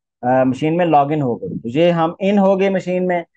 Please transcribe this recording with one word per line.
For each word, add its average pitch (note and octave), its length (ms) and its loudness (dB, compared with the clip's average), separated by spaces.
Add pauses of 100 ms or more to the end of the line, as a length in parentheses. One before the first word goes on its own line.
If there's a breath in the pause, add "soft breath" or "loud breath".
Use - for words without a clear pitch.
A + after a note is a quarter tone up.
(240)
अ, C3 200 2
मशीन C3+ 320 -2
में F3 100 0
login D3+ 360 2
हो B2 140 -2
गए, F#2+ 140 -10
तो - 200 -10
ये D#3+ 220 2
हम E3 300 0
इन G3 180 0
हो G3 160 4
गए G3 140 0
मशीन F3+ 340 -2
में। F3 200 -2 (140)